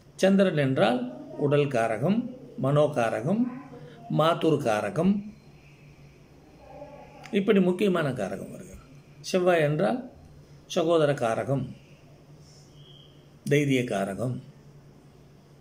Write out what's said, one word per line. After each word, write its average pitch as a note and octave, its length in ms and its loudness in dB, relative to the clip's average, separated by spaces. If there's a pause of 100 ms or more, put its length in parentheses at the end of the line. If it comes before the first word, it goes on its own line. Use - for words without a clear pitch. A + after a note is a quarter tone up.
(160)
சந்திரன் F#3+ 400 4
என்றால் D#3+ 580 0 (240)
உடல் C#3+ 300 2
காரகம், C3 600 0 (320)
மனோகாரகம், C3+ 800 2 (760)
மாத்துர் D#3+ 440 2
காரகம், A2 500 0 (2250)
இப்படி G3+ 300 2
முக்கியமான F3+ 480 0
காரகம் F#2+ 420 -8
வருகிறது. - 340 -20 (360)
செவ்வாய் F3+ 400 2
என்றால் F#3 500 0 (560)
சகோதர D#3+ 460 2
காரகம், A#2+ 540 -2 (1800)
தைரிய C#3 340 2
காரகம், G#2+ 560 -4 (1200)